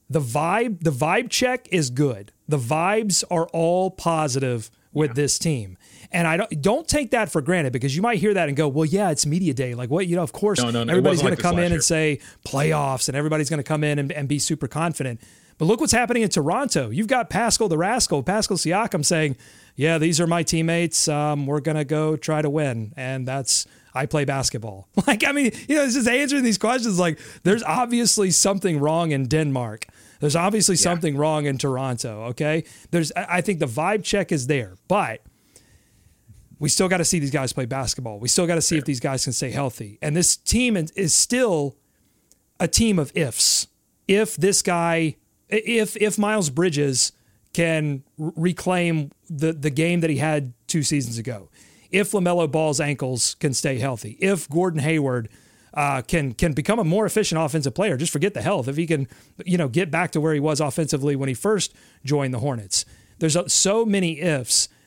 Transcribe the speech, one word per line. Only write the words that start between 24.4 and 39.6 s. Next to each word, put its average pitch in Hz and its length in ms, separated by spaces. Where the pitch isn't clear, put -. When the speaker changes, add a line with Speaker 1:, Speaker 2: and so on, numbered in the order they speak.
Speaker 1:
<laughs> 196 100
Like, 247 200
I 285 60
mean, 277 180
you 294 80
know, 294 80
it's 247 120
just 247 120
answering 269 360
these 226 160
questions. 226 400
Like, 175 200
there's 214 200
obviously 240 680
something 190 480
wrong 160 320
in 135 140
Denmark. 127 600
There's 147 140
obviously 196 400
Speaker 2:
Yeah. 143 60
Speaker 1:
something 170 360
wrong 151 280
in 139 120
Toronto, 127 720
okay? 151 360
There's, 165 240
I, 185 140
I 175 120
think 170 180
the 156 60
vibe 165 380
check 196 280
is 131 160
there, 117 280
but 165 340
we 147 120
still 190 180
gotta 175 180
see 175 140
these 139 120
guys 135 220
play 131 120
basketball. 120 520
We 110 120
still 175 180
gotta 165 140
see 160 160
if 139 60
Speaker 2:
Fair. - 20
Speaker 1:
these 135 160
guys 135 240
can 127 80
stay 127 180
healthy. 123 500